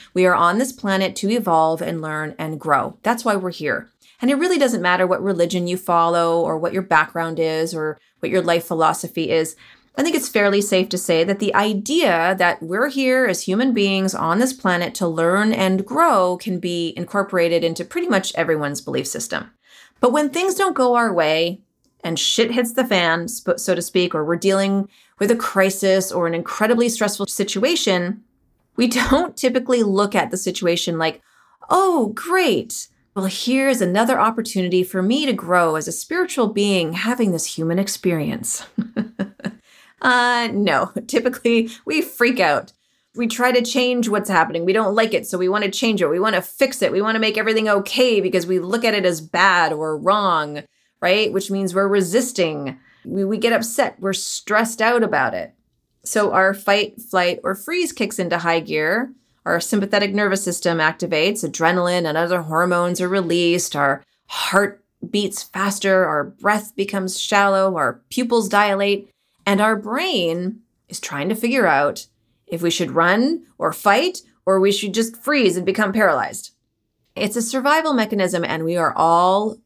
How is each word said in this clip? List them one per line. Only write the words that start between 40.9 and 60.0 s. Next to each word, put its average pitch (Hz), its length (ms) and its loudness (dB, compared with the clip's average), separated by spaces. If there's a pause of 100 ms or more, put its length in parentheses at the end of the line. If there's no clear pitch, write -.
<laughs> - 80 -10
typically 233 600 0 (140)
we 302 200 -2
freak 240 360 0
out. 151 320 0 (440)
We 233 100 -2
try 240 260 0
to 240 120 2
change 247 440 0
what's 208 220 -2
happening. 170 360 2
We 185 60 4
don't 208 240 0
like 220 200 2
it, 131 100 -2
so 175 140 -6
we 185 100 0
want 208 140 0
to 196 80 -2
change 214 320 0
it. 147 60 2
We 170 100 0
want 208 160 0
to 185 80 0
fix 269 400 -2
it. - 80 2
We 185 100 2
want 220 140 0
to 220 40 -2
make 220 200 0
everything 220 280 0
okay 208 540 2
because 180 240 0
we 185 140 0
look 214 260 -2
at 214 80 2
it 190 120 0
as 175 140 2
bad 170 540 2
or 156 240 -4
wrong, 156 640 0 (360)
right? 202 320 2
Which 196 200 -4
means 190 240 -2
we're 196 120 2
resisting. 170 920 0 (260)
We, 190 200 -4
we 214 120 -2
get 233 160 0
upset. - 460 -2
We're 190 140 -2
stressed 220 680 -4
out 226 220 2
about 131 320 0
it. 85 180 -10 (500)
So - 280 0
our 190 240 2
fight, 202 440 -2
flight, 180 440 -2
or 190 100 -2
freeze 330 380 -4
kicks 208 260 -6
into 170 220 -2
high 165 220 0
gear. 165 520 -2 (320)
Our 170 140 0
sympathetic 202 540 0